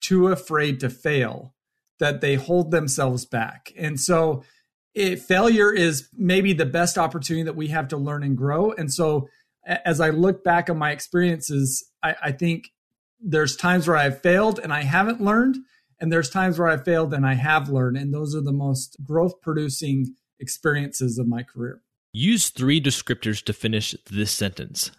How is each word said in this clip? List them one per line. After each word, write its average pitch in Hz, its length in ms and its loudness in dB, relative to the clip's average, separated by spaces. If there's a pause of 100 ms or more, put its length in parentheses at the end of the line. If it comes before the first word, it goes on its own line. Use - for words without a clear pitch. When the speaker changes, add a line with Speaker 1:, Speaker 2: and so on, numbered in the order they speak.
Speaker 1:
too 185 280 4
afraid 151 500 0
to 131 100 -2
fail," 131 640 -2 (460)
that 147 220 0
they 143 120 2
hold 160 380 2
themselves 135 560 0
back. - 500 -6
And 151 220 -6
so 160 440 2 (520)
it, 185 260 0
failure 208 500 4
is 170 460 0
maybe 190 360 2
the 156 120 2
best 170 320 0
opportunity 165 460 -2
that 160 120 -6
we 156 120 -6
have 147 220 -4
to 151 80 -4
learn 147 260 -4
and 139 120 0
grow. 147 360 0
And 160 200 -4
so 151 380 0 (380)
a-, 175 200 -2
as 165 140 0
I 156 80 4
look 180 340 2
back 170 260 2
on 165 80 -2
my 151 140 -2
experiences, 147 960 -2 (140)
I, 156 220 -2
I 151 80 -2
think 165 380 -4 (500)
there's 156 360 0
times 180 320 2
where 165 100 4
I've 139 240 2
failed 202 380 4
and 156 140 -6
I 147 80 -2
haven't 190 400 0
learned, 233 360 2 (420)
and 165 120 0
there's 165 180 2
times 185 280 0
where 170 120 2
I've 147 160 0
failed 160 280 2
and 139 120 2
I 135 100 2
have 143 340 0
learned. 127 280 0
And 143 160 -4
those 151 220 -4
are 156 60 -4
the 139 100 -2
most 139 520 -2
growth-producing 151 1120 -2 (240)
experiences 139 800 -2
of 120 80 0
my 120 160 -2
career. - 380 -12 (320)
Speaker 2:
Use 180 360 0
three 139 300 2
descriptors 127 640 -2
to - 80 -4
finish 110 420 -4 (160)
this 107 220 -4
sentence. - 680 -6